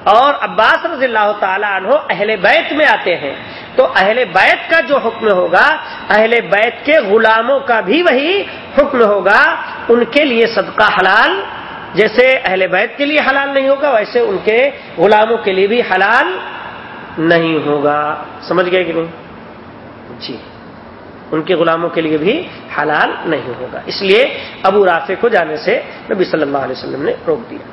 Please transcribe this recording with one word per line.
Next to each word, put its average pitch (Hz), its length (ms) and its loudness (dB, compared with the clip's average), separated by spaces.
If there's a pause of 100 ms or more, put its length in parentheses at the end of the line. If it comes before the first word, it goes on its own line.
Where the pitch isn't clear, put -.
اور 247 380 4
عباس 214 440 0
رضی 294 200 -2
اللہ 214 340 0
تعالیٰ 202 320 -2
عنہ 190 200 -2 (180)
اہل 208 260 -2
بیت 240 380 2
میں 294 120 2
آتے 196 320 0
ہیں، 139 180 -8 (400)
تو 262 200 4
اہل 214 280 2
بیت 220 480 2
کا 330 80 4
جو 285 180 0
حکم 220 340 0
ہوگا، 180 360 4 (420)
اہل 220 320 4
بیت 202 440 -2
کے 302 140 4
غلاموں 220 600 2
کا 240 200 0
بھی 208 240 0
وہی 330 400 2 (340)
حکم 262 240 2
ہوگا۔ 208 400 4 (480)
ان 240 160 6
کے 285 200 2
لیے 233 220 2
صدقہ 196 360 0
حلال 214 580 2 (520)
جیسے 247 500 4
اہل 185 240 0
بیت 196 300 -2
کے 285 80 0
لیے 294 140 2 (100)
حلال 277 200 0
نہیں 269 200 0
ہوگا، 277 200 2
ویسے 233 300 0
ان 214 240 0
کے 240 260 2 (280)
غلاموں 214 400 4
کے 196 160 -2
لیے 190 140 2
بھی 233 140 0
حلال 208 460 2 (880)
نہیں 165 500 2
ہوگا۔ 147 480 0 (260)
سمجھ 180 300 0
گئے 185 120 0
کہ 165 100 -6
نہیں؟ 165 180 -4 (1080)
جی، 123 180 -12 (920)
ان 156 100 -2
کے 170 140 0
غلاموں 165 340 0
کے 170 120 -4
لیے 156 160 -2
بھی 233 300 -2 (300)
حلال 151 340 0 (140)
نہیں 131 340 -4
ہوگا۔ 127 260 -10
اس - 160 -8
لیے 196 200 4 (420)
ابو 196 220 4
رافع 175 360 0
کو 233 80 2
جانے 165 280 0
سے 151 240 -2 (280)
نبی 190 140 0
صلی 160 180 -2
اللہ 143 160 -2
علیہ 131 180 -4
وسلم 135 260 -10
نے 226 120 -4 (140)
روک 151 220 -4
دیا۔ 151 240 -14